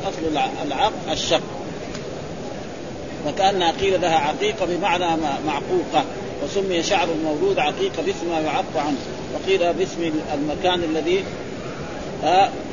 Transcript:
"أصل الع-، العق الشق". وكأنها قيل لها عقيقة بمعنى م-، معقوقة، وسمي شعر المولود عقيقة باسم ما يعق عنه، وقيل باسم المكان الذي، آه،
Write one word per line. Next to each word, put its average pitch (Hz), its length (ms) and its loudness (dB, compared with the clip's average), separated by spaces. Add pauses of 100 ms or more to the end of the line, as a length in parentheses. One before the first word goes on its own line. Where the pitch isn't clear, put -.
"أصل 175 280 -2
الع-، 147 360 0
العق 147 240 2 (200)
الشق". 151 300 2 (1900)
وكأنها 185 440 4
قيل 190 300 2
لها 165 160 4
عقيقة 156 480 2
بمعنى 175 400 2
م-، 156 420 0
معقوقة، 151 580 2 (380)
وسمي 190 400 0
شعر 180 280 2
المولود 160 480 2
عقيقة 160 460 0
باسم 175 240 -2
ما 160 100 0
يعق 156 380 -2
عنه، 143 200 0 (360)
وقيل 175 400 2
باسم 165 380 -2 (220)
المكان 151 500 0
الذي، 160 400 2 (1000)
آه، 185 260 6 (240)